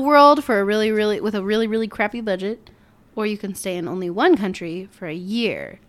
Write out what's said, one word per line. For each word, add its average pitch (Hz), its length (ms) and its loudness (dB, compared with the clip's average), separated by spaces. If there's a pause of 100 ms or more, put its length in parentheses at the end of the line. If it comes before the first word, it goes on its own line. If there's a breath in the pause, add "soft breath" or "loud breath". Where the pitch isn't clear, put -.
the 269 40 -2
world 285 380 8
for 214 160 0
a 196 60 0
really, 214 260 0
really, 214 300 0
with 214 140 -4
a 196 80 -4
really, 214 240 0
really 220 200 -2
crappy 208 340 -4
budget, 202 480 -6 (460 soft breath)
or 214 120 -4
you 214 100 -4
can 196 180 -10
stay 185 220 -6
in 170 100 -6
only 180 220 -6
one 277 260 4
country 185 560 -6
for - 160 -16
a 156 60 -8
year 180 760 -6